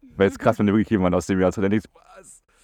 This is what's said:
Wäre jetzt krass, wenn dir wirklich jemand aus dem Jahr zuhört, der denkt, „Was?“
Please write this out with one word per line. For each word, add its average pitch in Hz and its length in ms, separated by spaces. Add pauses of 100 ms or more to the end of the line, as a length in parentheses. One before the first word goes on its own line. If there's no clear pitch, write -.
Wäre - 280
jetzt 87 100
krass, 113 200
wenn 110 60
dir 101 80
wirklich 104 160
jemand 92 260
aus 90 120
dem 95 120
Jahr 92 120
zuhört, 98 200
der 107 80
denkt, - 140
„Was?“ - 480 (220)